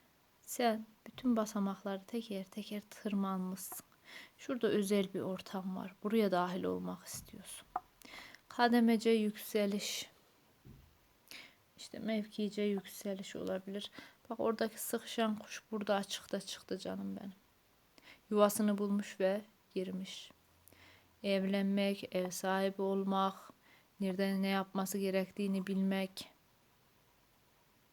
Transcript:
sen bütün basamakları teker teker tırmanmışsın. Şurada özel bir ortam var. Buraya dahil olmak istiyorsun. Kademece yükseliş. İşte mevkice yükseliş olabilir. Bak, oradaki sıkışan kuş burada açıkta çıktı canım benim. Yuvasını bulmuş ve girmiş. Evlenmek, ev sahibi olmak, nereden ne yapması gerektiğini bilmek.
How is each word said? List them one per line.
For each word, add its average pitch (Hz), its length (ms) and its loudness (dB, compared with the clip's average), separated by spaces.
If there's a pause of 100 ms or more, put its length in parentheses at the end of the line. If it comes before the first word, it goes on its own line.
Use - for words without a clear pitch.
(400)
sen 220 440 0 (220)
bütün 247 280 2
basamakları 196 720 0
teker 208 360 -6
teker 208 460 -8
tırmanmışsın. 190 960 -4 (520)
Şurada 240 300 0
özel 196 460 2
bir 175 80 -2
ortam 185 540 -4
var. 190 280 -8
Buraya 208 280 4
dahil 180 320 2
olmak 185 420 -4
istiyorsun. - 600 -14 (800)
Kademece 233 640 6
yükseliş. 208 1000 2 (1700)
İşte - 220 -12
mevkice 214 640 -2
yükseliş 196 720 -2
olabilir. 190 560 -6 (380)
Bak, 233 100 -6
oradaki 226 420 0
sıkışan 220 540 0
kuş - 360 -12
burada 208 240 0
açıkta - 460 -4
çıktı - 380 -8
canım 190 380 -6
benim. 196 160 -10 (960)
Yuvasını 208 480 6
bulmuş 202 420 0
ve 196 220 4 (320)
girmiş. 185 580 -6 (920)
Evlenmek, 196 920 2
ev 180 140 0
sahibi 196 520 0
olmak, 196 540 2 (640)
nereden 196 420 2
ne 196 60 2
yapması 190 500 0
gerektiğini 190 720 0
bilmek. 190 600 0 (1600)